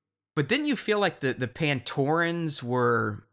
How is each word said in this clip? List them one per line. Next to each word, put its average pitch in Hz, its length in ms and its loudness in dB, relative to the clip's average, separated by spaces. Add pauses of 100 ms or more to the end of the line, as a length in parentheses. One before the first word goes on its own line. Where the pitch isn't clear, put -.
(360)
But 143 120 0
didn't 294 180 2
you 277 100 2
feel 208 240 0
like 185 200 0
the, 131 120 0
the 123 160 -4
Pantorans 156 1120 0
were 120 720 0